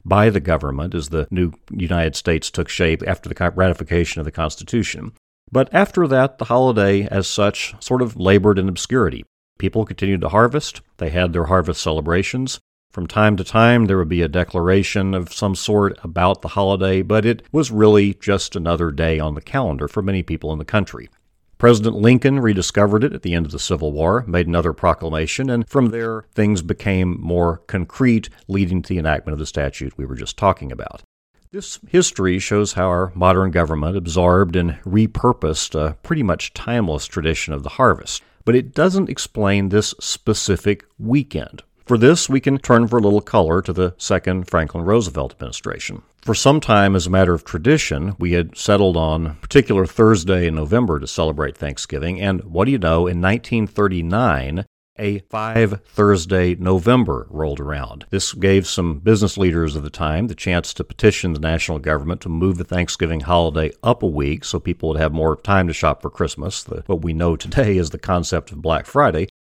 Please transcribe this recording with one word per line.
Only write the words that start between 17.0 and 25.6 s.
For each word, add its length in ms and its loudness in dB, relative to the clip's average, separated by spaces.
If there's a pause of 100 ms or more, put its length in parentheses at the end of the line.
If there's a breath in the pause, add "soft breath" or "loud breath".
but 220 2
it 280 0
was 180 0
really 440 6
just 420 -2
another 340 0
day 300 -2
on 160 -4
the 40 -10
calendar 460 -4
for 160 -4
many 220 -2
people 280 -6
in 60 -6
the 60 -10
country. 440 -4 (500)
President 380 4
Lincoln 420 4
rediscovered 640 2
it 100 -2
at 100 -12
the 120 -2
end 100 0
of 60 -6
the 80 -10
Civil 320 -4
War, 380 0
made 180 0
another 260 0
proclamation, 760 -2
and 180 -2